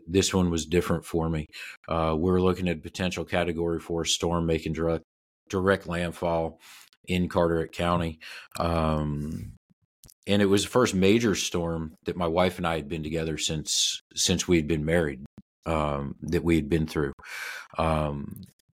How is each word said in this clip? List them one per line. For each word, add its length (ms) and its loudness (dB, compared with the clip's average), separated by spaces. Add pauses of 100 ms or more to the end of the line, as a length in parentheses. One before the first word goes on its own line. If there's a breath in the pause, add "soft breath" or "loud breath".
this 260 2
one 180 4
was 160 -2
different 360 0
for 260 -2
me. 180 -4 (400 loud breath)
Uh, 300 0
we're 240 2
looking 280 2
at 140 -4
potential 420 -4
Category 540 -2
four 260 -4
storm 400 0
making 280 0
direct, 300 0 (460)
direct 380 2
landfall 720 -2 (480 loud breath)
in 200 0
Carteret 440 2
County. 480 -2 (400 loud breath)
Um, 920 -2 (760)
and 140 4
it 40 6
was 180 4
the 60 -6
first 240 4
major 420 6
storm 600 -4 (100)
that 100 -4
my 120 -2
wife 300 2
and 100 -2
I 80 0
had 120 -6
been 160 -6
together 360 -4
since, 600 -2 (160)
since 320 0
we'd 200 4
been 180 0
married, 400 0 (400)
um, 560 -2
that 220 0
we 120 4
had 140 2
been 180 2
through. 260 -2 (640 loud breath)
Um, 680 -2 (340)